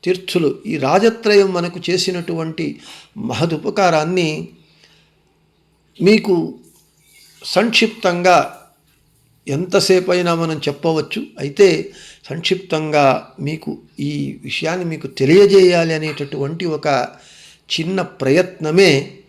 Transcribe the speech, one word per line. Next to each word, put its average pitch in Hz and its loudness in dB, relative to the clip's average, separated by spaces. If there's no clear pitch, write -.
తీర్థులు, 175 -2
ఈ 160 -6
రాజత్రయం 196 2
మనకు 175 -6
చేసినటువంటి 170 -6
మహదుపకారాన్ని 160 -2
మీకు 185 2
సంక్షిప్తంగా, 185 0
ఎంతసేపైనా 180 0
మనం 160 -4
చెప్పవచ్చు. 151 -4
అయితే 147 0
సంక్షిప్తంగా 156 -2
మీకు 156 -8
ఈ 143 -8
విషయాన్ని 170 -6
మీకు 160 -8
తెలియజేయాలి 175 6
అనేటటువంటి 151 -6
ఒక 147 -2
చిన్న 180 -2
ప్రయత్నమే 156 0